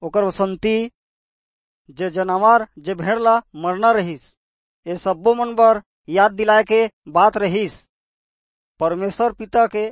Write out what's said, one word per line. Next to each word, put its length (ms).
ओकर 220
वसंती 640
जे 220
जानवर, 560
जे 180
भेड़ 240
ला 220
मरना 380
रहिस, 300
ये 120
सब्बो 360
मन 200
बर 280
याद 240
दिलाए 320
के 220
बात 280
रहिस। 400
परमेश्वर 520
पिता 340
के 260